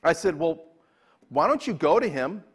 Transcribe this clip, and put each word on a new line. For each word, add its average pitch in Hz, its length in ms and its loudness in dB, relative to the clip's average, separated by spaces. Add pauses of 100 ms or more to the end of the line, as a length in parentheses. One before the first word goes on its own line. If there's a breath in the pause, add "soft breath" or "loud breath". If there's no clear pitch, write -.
I 165 100 2
said, 165 260 -2
'Well, 165 260 -2 (640 soft breath)
why 143 180 0
don't 277 200 0
you 226 80 -4
go 156 240 2
to 247 100 0
him 147 360 -6 (100)